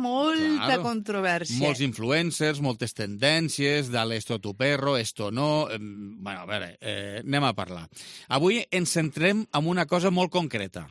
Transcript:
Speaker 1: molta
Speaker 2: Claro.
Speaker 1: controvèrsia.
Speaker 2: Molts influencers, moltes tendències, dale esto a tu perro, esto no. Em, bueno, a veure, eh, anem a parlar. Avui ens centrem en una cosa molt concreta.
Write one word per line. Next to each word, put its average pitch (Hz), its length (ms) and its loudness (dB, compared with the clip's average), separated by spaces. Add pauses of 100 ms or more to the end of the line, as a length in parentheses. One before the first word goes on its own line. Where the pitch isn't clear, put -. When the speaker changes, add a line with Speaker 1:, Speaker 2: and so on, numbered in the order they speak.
Speaker 1:
molta 302 720 2
Speaker 2:
Claro. 254 160 2
Speaker 1:
controvèrsia. 190 760 0
Speaker 2:
Molts 143 240 2
influencers, 147 800 0
moltes 123 320 -2
tendències, 143 960 2
dale 113 240 0
esto 110 220 -4
a - 20 -6
tu 101 160 -6
perro, 139 400 2
esto 110 340 -2
no. 151 380 2
Em, 104 480 -8
bueno, 95 240 -8
a 87 60 -12
veure, 95 340 -6
eh, 101 400 -6
anem 139 240 0
a 127 80 2
parlar. 90 380 -8 (400)
Avui 180 400 4
ens 180 180 0
centrem 170 540 2 (100)
en 151 160 2
una 180 160 2
cosa 175 260 2
molt 180 220 2
concreta. 107 580 -2